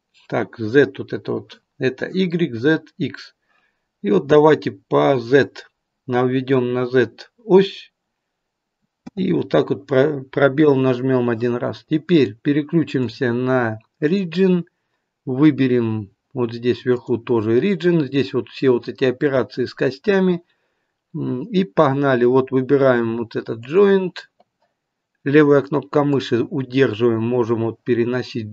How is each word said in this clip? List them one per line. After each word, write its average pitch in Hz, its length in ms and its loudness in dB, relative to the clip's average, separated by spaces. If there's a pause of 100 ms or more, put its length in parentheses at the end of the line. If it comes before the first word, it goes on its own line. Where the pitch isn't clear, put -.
(280)
Так, 117 300 -6
Z 117 400 2
вот 113 140 -12
это 120 200 -8
вот, - 280 -10 (180)
это 131 300 -4
Y, 170 460 -2
Z, 151 300 0 (140)
X. - 360 -10 (680)
И 202 80 -2
вот 180 160 2
давайте 147 460 4
по 143 480 0
Z 131 300 2 (560)
наведем 127 640 -2
на 123 140 -4
Z 123 420 -2 (160)
ось. 196 460 2 (1300)
И 185 160 -2
вот 143 180 -2
так 147 200 0
вот - 160 -6
про-, 139 380 0
пробел 139 500 2
нажмем 131 540 0
один 120 280 -2
раз. 120 320 -8
Теперь 156 460 0
переключимся 139 960 -2
на 123 460 -2 (220)
Region. 180 640 0 (640)
Выберем 123 840 0 (200)
вот 120 220 -4
здесь 117 300 -2
вверху 123 340 -2
тоже 113 420 0
Region. 170 460 0
Здесь 131 260 -2
вот 120 160 -4
все 135 220 -2
вот 120 180 0
эти 117 160 -4
операции 127 640 -2
с - 80 -14
костями. 180 680 -2 (720)
М, 131 300 -6
и 190 200 -2
погнали. 139 600 2
Вот 131 280 2
выбираем 127 680 0
вот 117 180 -8
этот 127 220 -8 (100)
Joint. 190 480 2 (1080)
Левая 143 380 4
кнопка 143 420 -2
мыши 127 380 -2
удерживаем. 123 800 0
Можем 117 420 -2
вот 110 200 -8
переносить 117 680 -4